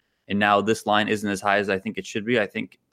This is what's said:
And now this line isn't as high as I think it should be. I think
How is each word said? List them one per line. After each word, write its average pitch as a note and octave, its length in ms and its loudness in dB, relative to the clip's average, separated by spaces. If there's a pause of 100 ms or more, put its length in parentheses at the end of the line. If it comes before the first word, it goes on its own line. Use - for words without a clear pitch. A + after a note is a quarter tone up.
(260)
And G2+ 120 -2
now G#2 220 4
this G#2+ 260 0
line G#2 220 2
isn't G#2 200 -2
as G2 120 -4
high G2+ 180 2
as G2+ 100 0
I F#2+ 100 0
think G#2 200 -8
it F#2 80 -10
should G#2+ 180 -6
be. A#2 160 0
I G2+ 60 0
think - 320 -10 (140)